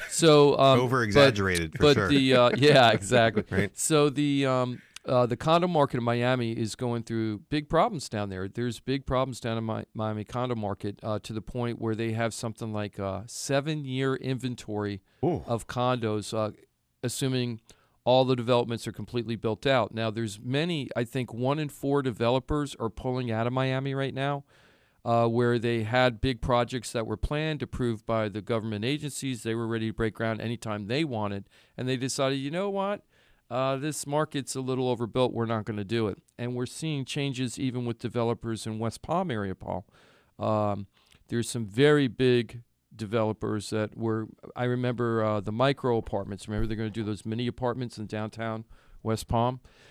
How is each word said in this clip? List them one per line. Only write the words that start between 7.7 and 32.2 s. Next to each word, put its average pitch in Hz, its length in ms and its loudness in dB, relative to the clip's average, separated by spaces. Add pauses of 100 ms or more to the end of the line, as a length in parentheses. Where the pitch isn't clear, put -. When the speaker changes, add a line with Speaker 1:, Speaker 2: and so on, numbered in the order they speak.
Speaker 1:
down 104 200 -4
there. 95 200 -6
There's 120 320 -6
big 135 260 -4
problems 131 340 -2
down 113 160 -2
in 113 80 -4
Mi-, 110 200 -4 (100)
Miami 107 300 -4
condo 123 300 -4
market, 101 480 -4
uh, 107 180 -4
to - 120 -12
the 107 80 -6
point 120 400 -6
where 113 140 -2
they 113 180 -2
have 113 220 -2
something 113 380 -8
like 104 260 -6
a 98 280 -4
seven-year 135 920 -2
inventory 110 840 -6 (240)
Speaker 3:
Ooh. 147 220 0
Speaker 1:
of 117 200 -4
condos, 117 680 -2
uh, 107 140 -2 (520)
assuming 123 580 -2 (440)
all 127 200 6
the 127 120 4
developments 120 500 0
are 110 60 -6
completely 113 440 -6
built 110 300 -4
out. 127 280 2
Now, 110 160 -2
there's 107 300 -4
many, 147 540 -2
I 120 100 0
think 123 280 -6
one 127 260 -2
in 151 100 -4
four 139 340 -2
developers 131 760 0
are 113 120 -4
pulling 127 420 -4
out 113 140 0
of 123 60 -2
Miami 131 420 -2
right 135 200 -4
now, 143 300 -4 (600)
uh, 117 240 4
where 120 280 4
they 117 280 0
had 123 360 2
big 131 200 -2
projects 120 500 0
that 113 160 -2
were 107 100 -4
planned, 151 460 -2
approved 117 440 -4
by 110 220 0
the 101 120 -6
government 107 440 -4
agencies. 139 600 -4
They 113 100 -2
were 117 140 -2
ready 113 200 -2
to 107 60 -2
break 113 200 -2
ground 113 260 -2
anytime 107 480 -6
they 143 160 0
wanted, 104 440 -4 (280)
and 127 120 -6
they 131 80 -2
decided, 135 400 -2